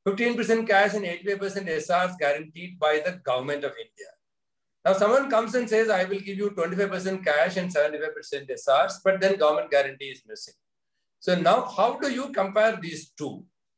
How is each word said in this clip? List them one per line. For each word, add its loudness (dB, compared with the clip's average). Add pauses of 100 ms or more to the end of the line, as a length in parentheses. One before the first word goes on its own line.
fifteen 0
percent 0
cash 4
and -4
eighty-five -4
percent -6
S -4
Rs 0
guaranteed -4
by 2
the -2 (100)
government -2
of -4
India. -18 (760)
Now, 4
someone 2
comes 0
and -2
says, 2
"I 2
will -4
give -8
you -4
twenty-five -2
percent -4
cash 2
and -4
seventy-five 0
percent -10
S -6
Rs," 4
but 2
then 4
government 2
guarantee 0
is -20
missing. -16 (640)
So 2
now, 4 (140)
how 2
do -2
you -6
compare 2
these -12
two? -10 (320)